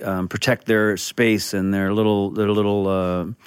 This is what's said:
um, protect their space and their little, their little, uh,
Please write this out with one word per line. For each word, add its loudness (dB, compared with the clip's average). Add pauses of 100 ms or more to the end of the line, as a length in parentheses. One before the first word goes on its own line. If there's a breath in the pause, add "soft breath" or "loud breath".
um, -2
protect -2
their 2
space 0
and 0
their 0
little, 2
their 0
little, 2
uh, 0 (220 loud breath)